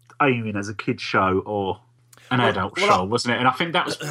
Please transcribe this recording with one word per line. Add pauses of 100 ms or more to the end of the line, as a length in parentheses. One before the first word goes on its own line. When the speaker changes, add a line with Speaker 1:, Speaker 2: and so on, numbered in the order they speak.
(220)
Speaker 1:
aiming
as
a
kid
show
or (480)
an
Speaker 2:
Well,
Speaker 1:
adult
Speaker 2:
well,
Speaker 1:
show,
Speaker 2:
I
Speaker 1:
wasn't
it?
And
I
think
that
was
Speaker 2:
<clears throat>